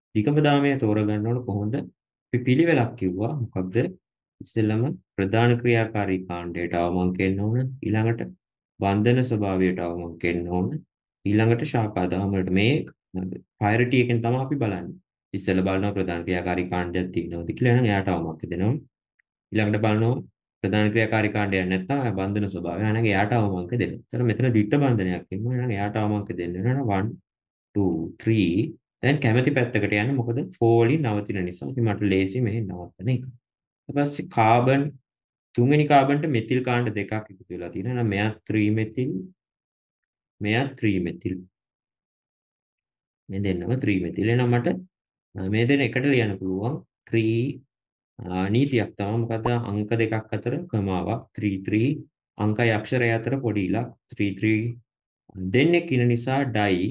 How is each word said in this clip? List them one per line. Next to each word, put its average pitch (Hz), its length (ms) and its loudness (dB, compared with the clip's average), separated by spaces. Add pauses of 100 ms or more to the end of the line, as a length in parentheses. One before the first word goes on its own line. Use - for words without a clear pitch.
(160)
දිගම 143 260 2
දාමය 143 360 4
තෝරගන්න 107 520 0
ඕන 123 160 -2
කොහොමද? 104 300 -2 (580)
අපි 123 60 2
පිළිවෙලක් 135 560 4
කිව්වා. 98 400 -2
මොකක්ද? 98 420 -4 (640)
ඉස්සෙල්ලම 107 400 0 (300)
ප්‍රධාන 110 460 2
ක්‍රියාකාරී 107 680 0
කාණ්ඩයට 87 480 -6
අවමංක 90 460 0
එන්න 95 200 0
ඕන. 110 180 0 (220)
ඊළඟට 113 420 0 (580)
බන්ධන 107 440 2
ස්වභාවයට 95 560 0
අවමංක 85 440 -6
එන්න 87 240 -2
ඕන. 90 200 -2 (580)
ඊළඟට 113 380 4
ශාකා 107 440 -2
දාම 95 220 -2
වලට 92 220 -2
මේ 104 220 4 (800)
ප්‍රයොරිටි 120 480 2
එකෙන් 117 200 2
තමයි 120 200 0
අපි 135 140 -4
බලන්නේ. 101 400 -4 (380)
ඉස්සෙල්ලා 92 340 0
බලනවා 98 280 0
ප්‍රධාන 87 280 -4
ක්‍රියාකාරී 90 460 -2
කාණ්ඩයක් 90 420 -2
තියෙනවද 85 380 -6
කියලා. 120 240 2
එහෙනම් 123 160 4
එයාට 98 200 0
අවමංක 82 340 -4
දෙනවා. 90 300 -2 (760)
ඊළඟට 104 320 0
බලනවා 110 400 2 (400)
ප්‍රධාන 104 280 2
ක්‍රියාකාරී 110 440 2
කාණ්ඩයක් 95 320 0
නැත්නම් 92 280 -2
ආ 127 160 -2
බන්ධන 98 380 -2
ස්වභාවය. 87 320 -6
එහෙනම් 110 240 0
එයාට 104 260 2
අවමංක 98 400 0
දෙනවා. - 360 -4
එතන 120 180 -2
මෙතන 127 240 2
ද්විත්ව 110 320 2
බන්ධනයක් 95 500 0
ඉන්නවා. 113 240 -4
එහෙනම් 123 160 -2
එයාට 101 240 -2
අවමංක 104 380 -2
දෙන්න 87 240 -6
වෙනවා. 127 340 -2
one, 98 180 0 (680)
two, 95 180 2 (220)
three. 104 360 2 (460)
දැන් 143 220 2
කැමැති 127 360 2
පැත්තකට 104 460 0
යන්න. 131 140 0
මොකද 120 360 -2
ෆෝ 117 260 4
වලින් 127 260 4
නවතින 101 380 -2
නිසා. 90 300 -8
ඉතින් 123 140 -2
මට 104 260 0
ලේසි 95 300 0
මෙහෙ 113 200 -2
නවත්තන 90 480 -8
එක. 127 160 -2 (640)
ඊට - 80 -4
පස්සේ 143 320 -2
කාබන්, 123 540 4 (720)
තුන්වෙනි 143 300 4
කාබන්ට 143 420 4
මෙතිල් 123 360 0
කාණ්ඩ 120 300 0
දෙකක් 101 200 -4
එකතු 107 320 -8
වෙලා 87 240 -10
තියෙනවා. 95 240 -6
එහෙනම් 120 160 0
මෙයා 104 200 0 (120)
ත්‍රී 107 300 0
මෙතිල්, 110 400 -2 (1300)
මෙයා 110 220 2 (120)
ත්‍රී 98 240 0
මෙතිල්. 92 360 -6 (1900)
මේ 98 140 -4
දෙන්නම 95 360 -2
ත්‍රී 101 220 0
මෙතිල්. 98 280 -2
එහෙනම් 120 200 2
මට, 120 240 2 (640)
අ, 98 140 -6
මේ 113 180 2
දෙන්න 139 140 4
එකට 127 240 0
ලියන්න 117 320 2
පුළුවන්. 95 440 -4 (200)
ත්‍රී, 113 600 -2 (580)
අ, 92 300 -2
නීතියක් 123 440 2
තමයි. 104 260 -2
මොකද 113 280 -4 (180)
අංක 104 260 -4
දෙකක් 110 420 -2
අතර 117 200 -4 (120)
කමාවක්. 95 560 -2 (120)
ත්‍රී 101 280 -4
ත්‍රී, 110 280 4 (480)
අංකයි 110 340 2
අක්ෂරය 117 400 0
අතර 117 280 0
පොඩි 104 280 0
ඉලක්. 113 260 -2 (140)
ත්‍රී 101 260 -2
ත්‍රී. 110 280 2 (880)
දෙන්නෙක් 170 420 4
ඉන්න 123 160 4
නිසා 120 360 0
ඩයි 104 480 2